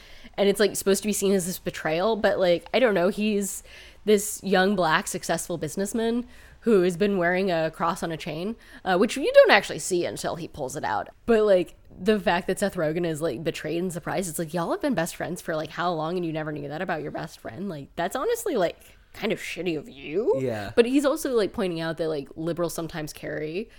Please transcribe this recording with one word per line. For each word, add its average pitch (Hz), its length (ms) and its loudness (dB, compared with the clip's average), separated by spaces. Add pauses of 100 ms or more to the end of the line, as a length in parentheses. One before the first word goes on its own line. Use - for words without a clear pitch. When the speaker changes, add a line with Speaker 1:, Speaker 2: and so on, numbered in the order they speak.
(360)
Speaker 1:
And 202 140 4
it's, 196 100 2
like, 202 160 2
supposed 202 280 0
to 214 40 -4
be 208 60 0
seen 196 180 2
as 185 140 2
this 180 140 -6
betrayal, 175 560 -2
but, 208 240 2
like, 175 340 2
I 240 60 2
don't 226 160 4
know, 175 140 4
he's 208 520 -2 (420)
this 208 400 2
young, 190 320 4
black, 170 320 2
successful 170 520 -4
businessman 226 640 -2 (360)
who 202 220 6
has 180 120 2
been 202 220 0
wearing 180 320 2
a 160 220 0
cross 170 320 -2
on 170 80 -4
a 160 60 -6
chain, 175 380 -8 (300)
uh, 185 100 4
which 214 220 2
you 339 160 0
don't 554 160 12
actually 202 300 4
see 175 260 -2
until 117 300 -4
he 175 120 -10
pulls 135 280 -8
it 156 80 -6
out. 101 260 -2 (160)
But, 220 180 4
like, 185 300 4 (260)
the 208 200 2
fact 185 260 0
that 185 140 -2
Seth 196 160 -2
Rogen 170 280 0
is, 160 160 -2
like, 156 240 -4
betrayed 160 380 -4
and 185 100 -2
surprised, 165 380 -6
it's 151 80 -8
like, 160 160 -6
y'all 175 160 -2
have 349 120 -2
been 285 120 0
best 165 220 -2
friends 165 260 -6
for, 170 140 -4
like, 156 160 -6
how 175 200 -2
long 165 260 -2
and 175 80 -2
you 160 60 -4
never 156 200 -4
knew 147 160 -8
that 147 120 -8
about 180 220 -4
your 147 80 -8
best - 300 -10
friend? 175 280 -10
Like, 147 280 -10
that's 170 200 -4
honestly, 370 420 -2
like, 175 200 0 (340)
kind 214 200 -4
of 170 80 -2
shitty 170 360 -6
of 127 140 -8
you. 156 480 -2
Speaker 2:
Yeah. 107 380 -2
Speaker 1:
But 233 100 6
he's 269 180 2
also, 294 320 0
like, 196 160 0
pointing 180 300 -4
out 160 160 -4
that, 160 120 -2
like, 143 260 -6
liberals 165 400 -4
sometimes 156 360 -8
carry, 156 560 -8 (120)